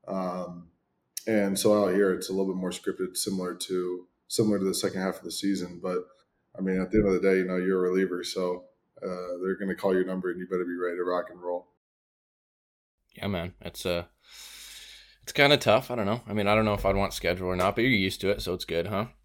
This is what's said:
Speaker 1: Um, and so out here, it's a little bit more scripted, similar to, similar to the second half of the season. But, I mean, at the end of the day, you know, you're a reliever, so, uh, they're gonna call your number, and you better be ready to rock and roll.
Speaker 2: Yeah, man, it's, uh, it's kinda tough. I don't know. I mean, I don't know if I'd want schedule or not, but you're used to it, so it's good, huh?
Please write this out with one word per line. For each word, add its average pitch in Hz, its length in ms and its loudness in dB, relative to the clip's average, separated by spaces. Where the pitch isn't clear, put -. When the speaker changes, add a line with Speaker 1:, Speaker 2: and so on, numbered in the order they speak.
Speaker 1:
Um, 90 600 -6
and 101 340 2
so 104 260 6
out 92 80 2
here, 98 200 4
it's - 160 -6
a - 40 -6
little 95 200 0
bit 92 60 -4
more 92 120 -4
scripted, 90 460 -6
similar 90 380 -4
to, 90 520 -6
similar 104 320 2
to 95 60 0
the 95 80 2
second 92 280 -2
half 95 160 -2
of - 60 -16
the 85 80 -10
season. 90 500 -4
But, 90 240 -4
I 95 40 -8
mean, 95 200 0
at 92 100 -4
the 110 80 4
end 101 80 4
of 95 60 4
the 87 60 2
day, 95 200 4
you 90 60 0
know, 92 120 -2
you're 92 280 2
a 90 40 2
reliever, 90 340 2
so, 90 420 -4
uh, 90 400 -8
they're 95 140 -2
gonna 95 180 -4
call 98 180 0
your 92 120 4
number, 92 260 -4
and 87 80 -8
you 90 80 -10
better 90 180 -2
be 90 100 -4
ready 87 220 -4
to 87 60 -2
rock 90 260 -2
and 90 120 -18
roll. 87 260 -6
Speaker 2:
Yeah, 98 120 -6
man, 90 340 -4
it's, - 240 -12
uh, 87 200 0
it's - 100 -12
kinda 143 240 6
tough. 120 340 4
I 123 40 -4
don't 110 100 -2
know. 113 220 0
I 104 60 -6
mean, 104 140 2
I 104 80 6
don't 110 100 4
know 104 80 2
if 98 120 -2
I'd 98 100 4
want 98 180 0
schedule 90 340 -2
or 90 80 0
not, 92 200 2
but 113 60 0
you're 131 100 4
used 95 300 2
to 98 80 2
it, - 120 0
so 87 120 -4
it's 90 120 -6
good, 85 220 -2
huh? 104 200 -2